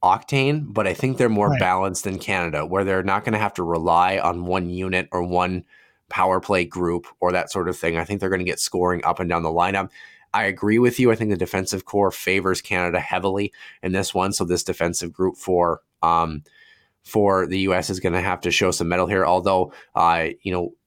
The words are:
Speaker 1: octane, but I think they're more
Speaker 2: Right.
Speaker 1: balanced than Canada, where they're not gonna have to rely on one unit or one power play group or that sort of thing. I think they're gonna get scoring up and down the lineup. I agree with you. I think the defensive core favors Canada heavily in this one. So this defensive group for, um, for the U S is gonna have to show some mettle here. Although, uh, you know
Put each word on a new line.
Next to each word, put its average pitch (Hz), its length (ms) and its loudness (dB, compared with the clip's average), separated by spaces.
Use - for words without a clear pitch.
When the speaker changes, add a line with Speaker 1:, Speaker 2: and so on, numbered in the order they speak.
Speaker 1:
octane, 135 680 2
but 104 140 0
I 92 80 0
think 131 240 -2
they're 123 100 4
more 104 220 4
Speaker 2:
Right. 131 100 2
Speaker 1:
balanced 92 440 0
than 95 140 -6
Canada, 85 460 -2
where 95 200 0
they're 95 180 0
not 98 220 0
gonna 110 140 0
have 104 160 -2
to 92 80 -4
rely 85 560 2
on 87 280 -2
one 90 240 -2
unit 92 420 -2
or 90 100 -2
one 90 420 0
power 92 320 2
play 92 240 0
group 87 420 -4
or 90 120 2
that 90 200 -2
sort 87 160 -2
of 90 80 -4
thing. 82 220 -2
I 85 60 -2
think 98 160 -6
they're 95 100 -2
gonna 95 140 -2
get 87 160 -4
scoring 90 440 -2
up 85 160 0
and 90 80 -4
down 85 140 0
the 80 80 -2
lineup. 92 400 0
I 107 120 0
agree 101 340 0
with 120 200 4
you. 127 140 6
I 113 40 2
think 107 140 -2
the 101 60 0
defensive 92 480 -4
core 101 260 2
favors 92 520 -2
Canada 90 380 0
heavily 95 520 -4
in 92 100 -2
this 95 220 -2
one. 95 180 0
So 101 120 -2
this 87 200 -2
defensive 85 480 -4
group 92 240 -2
for, 87 460 0
um, 82 420 0
for 98 440 2
the 92 140 -2
U 95 140 2
S 92 160 -2
is 92 100 -6
gonna 90 220 0
have 90 200 -2
to 180 80 0
show 98 200 2
some 85 180 -2
mettle 90 180 2
here. 95 200 2
Although, 92 460 2
uh, 85 340 2
you 95 100 -4
know 90 200 -2